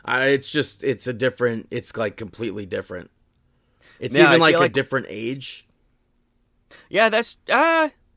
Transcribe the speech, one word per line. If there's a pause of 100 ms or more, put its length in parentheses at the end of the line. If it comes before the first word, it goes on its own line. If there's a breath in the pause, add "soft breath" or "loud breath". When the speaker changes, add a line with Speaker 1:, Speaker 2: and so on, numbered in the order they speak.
Speaker 1:
Uh,
it's
just,
it's
a
different,
it's,
like,
completely
different. (880 soft breath)
It's
Speaker 2:
Yeah,
Speaker 1:
even,
Speaker 2:
I
Speaker 1:
like,
Speaker 2:
feel
Speaker 1:
a
Speaker 2:
like
Speaker 1:
different
age. (1200 loud breath)
Speaker 2:
Yeah,
that's, (120)
uh, (280)